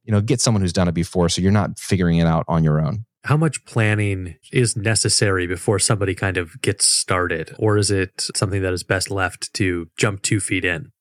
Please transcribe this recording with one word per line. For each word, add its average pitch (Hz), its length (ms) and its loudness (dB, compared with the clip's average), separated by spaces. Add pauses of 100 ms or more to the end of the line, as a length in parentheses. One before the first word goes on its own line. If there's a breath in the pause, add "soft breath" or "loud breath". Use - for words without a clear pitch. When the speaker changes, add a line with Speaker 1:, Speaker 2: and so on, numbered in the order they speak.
Speaker 1:
you 110 80 -4
know, 101 100 4
get 117 200 0
someone 110 200 2
who's 87 120 0
done 90 140 2
it 85 60 0
before 85 340 0
so 87 140 -2
you're 95 100 4
not 101 280 0
figuring 87 400 2
it 82 80 4
out 82 200 2
on 82 160 2
your 76 160 4
own. 78 260 -4 (180)
Speaker 2:
How 143 140 2
much 156 280 0
planning 101 680 -2 (160)
is 123 260 2
necessary 101 680 0
before 92 320 0
somebody 98 340 0
kind 92 240 -2
of 85 240 -6
gets - 260 -2
started? 87 680 -2
Or 107 220 2
is 101 100 0
it 95 460 -2
something 98 260 -2
that 92 120 0
is 90 100 -6
best 95 260 -2
left 95 460 -4
to 87 420 -2
jump 101 240 -2
two - 180 0
feet 92 260 -4
in? 85 360 -4